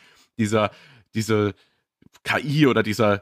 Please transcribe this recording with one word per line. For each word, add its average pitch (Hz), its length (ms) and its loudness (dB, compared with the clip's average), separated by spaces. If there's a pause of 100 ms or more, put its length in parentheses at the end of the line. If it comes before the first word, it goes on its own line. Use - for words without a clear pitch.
(380)
dieser, 107 320 0 (440)
diese 104 400 -2 (720)
K - 140 -2
I 147 280 0
oder 110 160 2
dieser 104 400 0